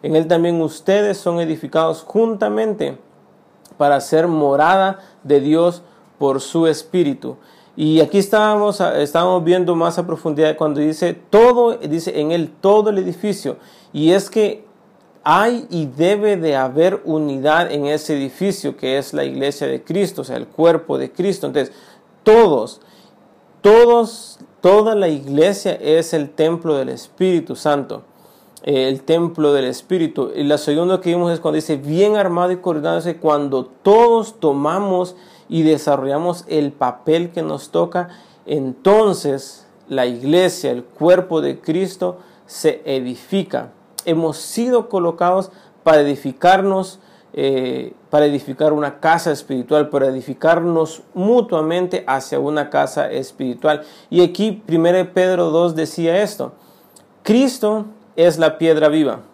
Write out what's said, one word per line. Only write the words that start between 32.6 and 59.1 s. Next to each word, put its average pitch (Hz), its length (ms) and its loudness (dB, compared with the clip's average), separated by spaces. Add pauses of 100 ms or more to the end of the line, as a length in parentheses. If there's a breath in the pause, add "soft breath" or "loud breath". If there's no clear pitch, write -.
es 170 180 -6
cuando 143 480 0
todos 226 720 2
tomamos 180 800 -2 (300 loud breath)
y 165 160 -2
desarrollamos 151 840 0
el 147 240 -2
papel 160 580 -2
que 170 120 -8
nos 156 260 -8
toca, 170 400 -4 (380 loud breath)
entonces 147 1200 0 (220)
la 131 180 -2
iglesia, 143 640 0
el 123 140 -6
cuerpo 170 580 0
de 139 180 -6
Cristo, 180 560 -4 (300 loud breath)
se - 400 -2
edifica, 131 840 -6 (340)
hemos 160 320 -2
sido 233 520 -2
colocados 180 640 -2 (320 soft breath)
para 156 180 6
edificarnos, 185 960 0 (340 soft breath)
eh, 131 600 -4 (160)
para 147 160 4
edificar 143 460 -2
una 147 280 -4
casa 165 320 0
espiritual, 139 560 -2
para 135 200 0
edificarnos 160 920 -2 (120)
mutuamente 180 920 -2
hacia 135 320 -4
una 147 320 -4
casa 143 400 -2
espiritual. 135 720 -4 (280 loud breath)
Y 175 120 4
aquí 202 420 -2
primera 170 340 2
de 180 60 0
Pedro 175 460 0
dos 165 240 0
decía 165 480 -2
esto: 127 300 -8 (720 soft breath)
"Cristo 220 640 0 (300)
es 165 220 4
la 160 200 0
piedra 156 300 4
viva". 143 320 0 (140)